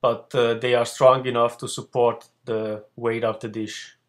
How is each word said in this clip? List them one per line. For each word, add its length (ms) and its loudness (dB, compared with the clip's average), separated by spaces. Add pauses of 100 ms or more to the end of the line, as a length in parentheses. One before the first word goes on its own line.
but, 320 -2
uh, 200 2
they 200 0
are 120 2
strong 400 4
enough 320 0
to 100 -8
support 600 -2 (160)
the 360 -6 (140)
weight 260 -4
of 180 -2
the 80 -8
dish. 500 -10 (100)